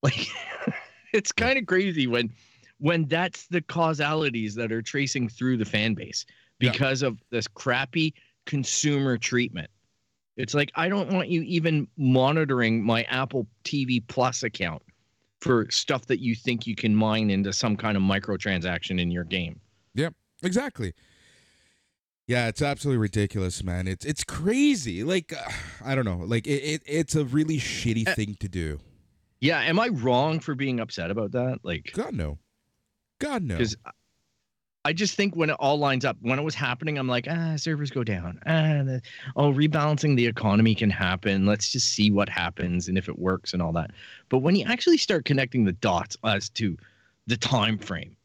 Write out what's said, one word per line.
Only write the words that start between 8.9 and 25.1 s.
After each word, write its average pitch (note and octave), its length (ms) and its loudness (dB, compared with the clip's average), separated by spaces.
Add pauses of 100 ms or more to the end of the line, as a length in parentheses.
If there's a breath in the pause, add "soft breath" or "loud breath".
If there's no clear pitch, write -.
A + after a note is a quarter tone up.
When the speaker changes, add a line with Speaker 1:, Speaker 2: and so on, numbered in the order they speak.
Speaker 1:
treatment. A#2 500 -2 (680)
It's C3 180 -6
like, D3 180 2
I D#3+ 160 0
don't F#3+ 220 0
want F#3 160 2
you E3 160 2
even D#3+ 440 2 (100)
monitoring B2+ 880 4
my A#2 200 2
Apple B2+ 420 -2 (200)
T C#3+ 200 0
V B2+ 140 2
Plus B2 420 0
account F2 400 -6 (600)
for A#2 280 2
stuff - 380 -2
that B2+ 140 0
you A#2 120 0
think A2+ 320 -4
you A2 100 -4
can G#2+ 200 2
mine A2 340 2
into G2 220 0
some G#2 240 0
kind G#2+ 220 -2
of F#2+ 40 2
microtransaction F#2+ 1000 -2
in F2 100 0
your F2 140 -4
game. F2 340 -6 (360)
Speaker 2:
Yep, D#3+ 180 -2 (280)
exactly. F#3 520 -4 (1300 soft breath)
Yeah, A#2+ 220 0
it's A2+ 140 -4
absolutely C#3 380 0
ridiculous, G2+ 640 0
man. F2+ 240 -2
It's, F#2 180 -6
it's D3+ 180 -4
crazy. F3+ 800 0
Like, E3+ 300 -2